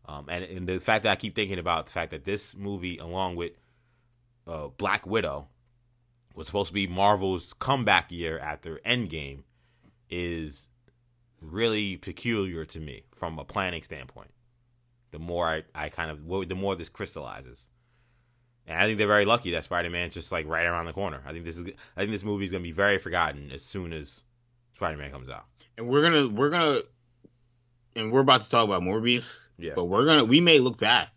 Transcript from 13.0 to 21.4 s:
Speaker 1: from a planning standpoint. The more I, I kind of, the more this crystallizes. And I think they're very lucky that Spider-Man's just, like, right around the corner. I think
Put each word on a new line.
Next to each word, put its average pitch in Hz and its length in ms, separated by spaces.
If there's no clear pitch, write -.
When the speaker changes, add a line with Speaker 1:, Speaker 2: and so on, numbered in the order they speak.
Speaker 1:
from 82 240
a 71 60
planning 90 380
standpoint. 64 480
The 78 80
more 85 280
I, 80 160
I 76 160
kind 82 220
of, 76 160
the 92 60
more 98 200
this 82 140
crystallizes. 64 800
And 80 100
I 98 80
think 110 120
they're 104 100
very 104 180
lucky 110 260
that 82 120
Spider-Man's 87 500
just, - 180
like, 80 160
right 82 180
around 85 200
the 80 80
corner. 80 320
I 71 60
think 82 140